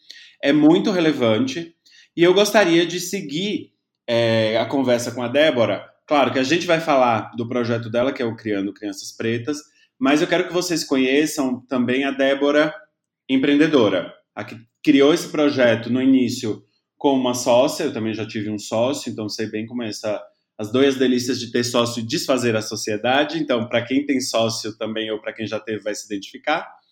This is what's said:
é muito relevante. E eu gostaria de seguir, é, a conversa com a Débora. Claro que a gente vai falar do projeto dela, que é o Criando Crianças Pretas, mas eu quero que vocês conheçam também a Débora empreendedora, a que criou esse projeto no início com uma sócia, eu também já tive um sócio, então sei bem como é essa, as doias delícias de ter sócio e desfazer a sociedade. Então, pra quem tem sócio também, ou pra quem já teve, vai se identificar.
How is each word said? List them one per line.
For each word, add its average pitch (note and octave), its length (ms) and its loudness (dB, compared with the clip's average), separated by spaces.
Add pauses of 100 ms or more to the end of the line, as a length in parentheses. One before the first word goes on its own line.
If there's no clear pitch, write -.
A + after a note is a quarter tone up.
(440)
é C#3+ 100 2
muito D#3+ 380 6
relevante. C#3+ 840 0 (400)
E D#3+ 80 0
eu F3+ 120 6
gostaria G3 500 4
de F3 140 -6
seguir, F#3+ 720 -6 (340)
é, A2+ 520 2
a A#2 80 0
conversa B2 440 0
com B2 120 -6
a A#2+ 40 -4
Débora. B2 560 2 (240)
Claro C#3 240 2
que C3+ 80 0
a C3 40 0
gente E3 240 0
vai E3 120 2
falar B2 560 2
do A#2 140 -6
projeto A#2 400 -2
dela, A#2+ 240 0
que C3+ 80 -8
é B2 40 -2
o A2+ 120 -4
Criando G2+ 340 -4
Crianças G2+ 400 -12
Pretas, A#2 460 -4 (400)
mas C#3+ 240 2
eu F3 60 0
quero F3 200 0
que E3+ 60 -10
vocês E3+ 300 -2
conheçam C3 840 0
também B2+ 380 0
a C#3 60 -2
Débora C#3+ 640 2 (540)
empreendedora, C3 840 2 (220)
a G#2+ 80 -10
que A2+ 120 -16 (280)
criou C#3+ 300 6
esse E3 160 -2
projeto B2 640 2
no B2+ 100 0
início B2+ 640 0 (340)
com C#3+ 200 2
uma B2 160 0
sócia, C3+ 520 2
eu C3 80 -4
também A2 200 -4
já G#2+ 140 -6
tive G#2+ 220 -6
um G#2 100 -6
sócio, B2+ 500 -2
então G#2+ 200 -8
sei G#2+ 200 -6
bem G#2+ 160 -8
como A#2+ 160 -10
é A2+ 60 -8
essa, G#2 340 -6 (360)
as G#2+ 120 -8
doias C3 280 2
delícias B2 420 0
de A2+ 100 -10
ter A#2+ 140 0
sócio A#2+ 380 -2
e A2+ 40 -6
desfazer A#2+ 520 -2
a G#2+ 40 -2
sociedade. B2 800 -2
Então, A#2+ 300 -2
pra A#2 120 0
quem C3+ 240 -2
tem C3+ 140 -2
sócio A2+ 580 -2
também, A2 320 -6
ou G#2+ 120 -4
pra A2 100 -8
quem A2 160 -8
já G#2 140 -6
teve, A2 200 -8
vai G#2 140 -6
se - 100 -14
identificar. C#3 640 -6 (240)